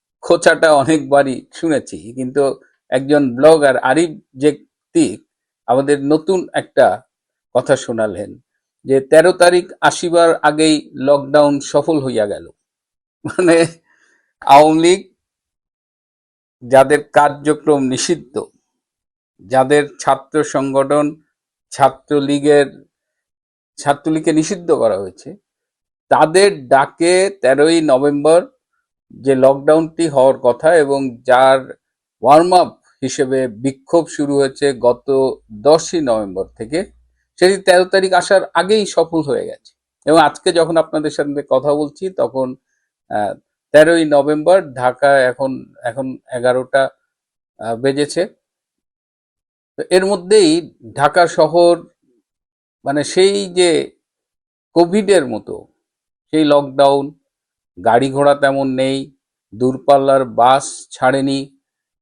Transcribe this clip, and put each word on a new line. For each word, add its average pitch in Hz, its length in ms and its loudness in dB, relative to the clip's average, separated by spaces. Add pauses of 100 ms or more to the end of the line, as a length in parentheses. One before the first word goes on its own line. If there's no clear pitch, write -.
(200)
খোঁচাটা 165 520 2
অনেকবারই 139 840 0
শুনেছি, 117 580 -6
কিন্তু 131 480 -4 (280)
একজন 135 480 -2
ব্লগার 143 400 4
আরিফ 143 640 -4
জেকতিক 135 880 -4 (400)
আমাদের 139 380 0
নতুন 156 500 -2
একটা 120 480 0 (520)
কথা 127 220 -2
শোনালেন 104 640 -8 (460)
যে 135 160 0
তেরো 156 320 4
তারিখ 180 480 0
আসিবার 165 600 0
আগেই 151 520 0
লকডাউন 143 680 0
সফল 147 400 -2
হইয়া 120 260 -4
গেল। 85 220 -10 (760)
মানে, 165 420 0 (720)
আওয়ামী 156 420 4
লীগ 185 300 0 (1600)
যাদের 135 440 4
কার্যক্রম 147 720 0
নিষিদ্ধ, 131 600 -6 (1040)
যাদের 131 380 2 (160)
ছাত্র 147 440 -2
সংগঠন, 143 720 -2 (540)
ছাত্রলীগের, 143 1120 0 (920)
ছাত্রলীগকে 156 560 -2
নিষিদ্ধ 170 400 -2
করা 113 260 0
হয়েছে, 101 380 -14 (720)
তাদের 156 600 2
ডাকে 175 760 0
তেরোই 147 380 2
নভেম্বর 147 680 2 (640)
যে 135 240 -2
লকডাউনটি 156 760 0
হওয়ার 135 300 0
কথা 139 380 0
এবং 139 460 -2
যার 131 560 2 (440)
ওয়ার্ম 165 340 4
আপ 160 120 2 (340)
হিসেবে 131 460 -2
বিক্ষোভ 135 600 -4
শুরু 143 280 -4
হয়েছে 139 420 -2
গত 120 580 -2 (160)
দশই 151 480 0
নভেম্বর 107 460 -4 (120)
থেকে, 139 260 -8 (540)
সেটি 190 240 0
তেরো 180 220 4
তারিখ 190 280 -2
আসার 180 300 2 (120)
আগেই 190 320 0
সফল 160 360 -2
হয়ে 113 240 -6
গেছে। - 260 -18 (340)
এবং 151 120 4
আজকে 160 340 0
যখন 165 240 0
আপনাদের 156 340 -2
সাথে 143 400 -6
কথা 135 240 0
বলছি, 151 360 -6
তখন, 131 440 -6 (560)
আহ, 104 240 -6 (380)
তেরোই 160 320 4
নভেম্বর, 151 720 0
ঢাকা 131 440 0
এখন, 127 460 -4 (200)
এখন 127 320 -8 (200)
এগারোটা, 127 520 -2 (680)
আহ, 113 180 -8
বেজেছে। 143 500 -4 (1500)
তো 147 140 -8
এর 190 160 2
মধ্যেই 180 680 0 (220)
ঢাকা 147 300 2
শহর, 170 580 2 (1000)
মানে, - 200 -4
সেই 196 500 0
যে 165 360 0 (840)
কোভিডের 175 540 2
মতো 107 400 -12 (640)
সেই 156 140 0
লকডাউন, 143 680 0 (720)
গাড়ি 123 260 2
ঘোড়া 139 240 2
তেমন 139 340 -2
নেই, 135 480 -6 (380)
দূরপাল্লার 135 720 0
বাস 123 640 -2
ছাড়েনি, 135 640 -4 (460)